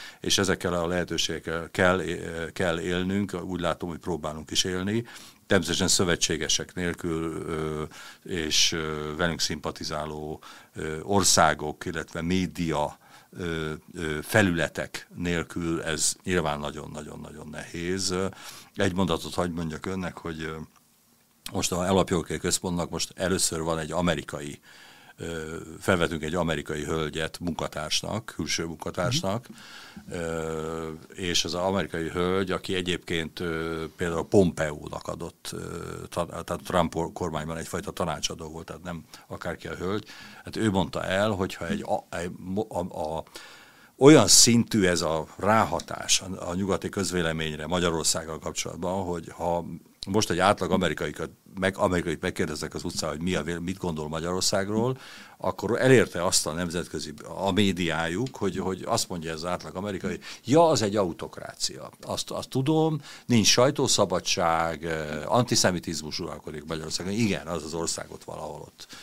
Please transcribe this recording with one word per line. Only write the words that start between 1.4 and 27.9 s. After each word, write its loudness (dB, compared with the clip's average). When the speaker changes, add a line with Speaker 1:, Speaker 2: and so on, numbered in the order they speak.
Speaker 1:
kell, 6
ö, -4
kell 0
élnünk, -2
úgy -4
látom, -2
hogy -8
próbálunk -6
is 2
élni. 0
Természetesen 4
szövetségesek 2
nélkül, -2
ö, -4
és, 2
ö, -4
velünk 2
szimpatizáló, -6
ö, -6
országok, 4
illetve -6
média, 0
ö, -4
ö, -2
felületek 2
nélkül -2
ez 0
nyilván 0
nagyon-nagyon-nagyon -10
nehéz. -4
Egy 2
mondatot 0
hagy 0
mondjak -6
önnek, -4
hogy, -8
ö, -6
most -2
a 0
Alapjogi 2
Központnak -2
most -6
először 0
van 0
egy -6
amerikai, -2
ö, -8
felvetünk 2
egy -2
amerikai -2
hölgyet -4
munkatársnak, -4